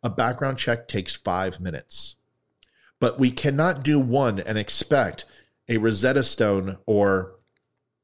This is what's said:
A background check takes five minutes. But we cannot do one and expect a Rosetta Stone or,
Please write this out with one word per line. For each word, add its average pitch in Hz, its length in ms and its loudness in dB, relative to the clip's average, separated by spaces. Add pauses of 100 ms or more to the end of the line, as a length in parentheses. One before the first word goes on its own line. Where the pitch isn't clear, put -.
A 113 80 -2
background 123 480 -2
check 117 280 -2
takes - 300 -6
five 92 420 -4
minutes. - 580 -10 (840)
But 120 180 2
we 131 120 4
cannot 139 520 0
do 147 160 2
one 123 400 2
and 107 200 -4
expect 107 640 -2 (440)
a 117 100 2
Rosetta 113 440 2
Stone 98 640 0
or, 101 520 2 (680)